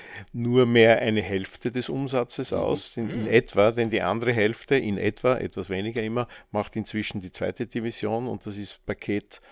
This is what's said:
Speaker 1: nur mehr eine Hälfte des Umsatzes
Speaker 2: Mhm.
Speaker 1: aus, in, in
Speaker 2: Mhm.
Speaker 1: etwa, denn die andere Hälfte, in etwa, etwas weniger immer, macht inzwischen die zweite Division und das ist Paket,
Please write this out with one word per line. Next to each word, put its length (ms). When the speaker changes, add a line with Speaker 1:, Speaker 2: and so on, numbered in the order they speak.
Speaker 1:
nur 360
mehr 320
eine 220
Hälfte 500
des 180
Umsatzes 600
Speaker 2:
Mhm. 60
Speaker 1:
aus, 400
in, 120
in 140
Speaker 2:
Mhm. 40
Speaker 1:
etwa, 440
denn 180
die 120
andere 300
Hälfte, 440
in 220
etwa, 400
etwas 320
weniger 340
immer, 240
macht 240
inzwischen 440
die 120
zweite 340
Division 640
und 180
das 120
ist 280
Paket, 560